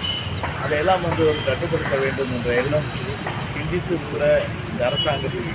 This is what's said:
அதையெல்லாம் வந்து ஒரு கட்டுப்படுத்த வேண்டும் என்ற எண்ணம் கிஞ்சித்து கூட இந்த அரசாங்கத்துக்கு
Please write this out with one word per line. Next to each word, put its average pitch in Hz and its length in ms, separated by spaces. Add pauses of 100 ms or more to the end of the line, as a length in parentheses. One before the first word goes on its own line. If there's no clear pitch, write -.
(580)
அதையெல்லாம் 175 460
வந்து 160 240
ஒரு 151 180
கட்டுப்படுத்த 151 500
வேண்டும் 135 380
என்ற 120 200
எண்ணம் 143 320 (640)
கிஞ்சித்து 165 520
கூட 117 200 (420)
இந்த - 220
அரசாங்கத்துக்கு 127 680